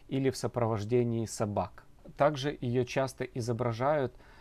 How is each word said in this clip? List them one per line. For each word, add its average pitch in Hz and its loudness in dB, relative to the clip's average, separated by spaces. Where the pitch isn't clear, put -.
или 135 0
в 123 -2
сопровождении 117 0
собак. 101 -4
Также 143 2
ее 123 2
часто 131 -2
изображают 123 0